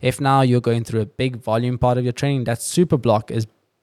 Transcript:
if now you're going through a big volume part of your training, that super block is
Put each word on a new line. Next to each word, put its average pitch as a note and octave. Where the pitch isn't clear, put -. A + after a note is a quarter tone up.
if B2+
now C#3
you're B2
going A#2
through A2
a G#2
big B2+
volume A#2+
part B2
of B2
your A#2+
training, C#3
that A#2
super F3
block A2
is A2+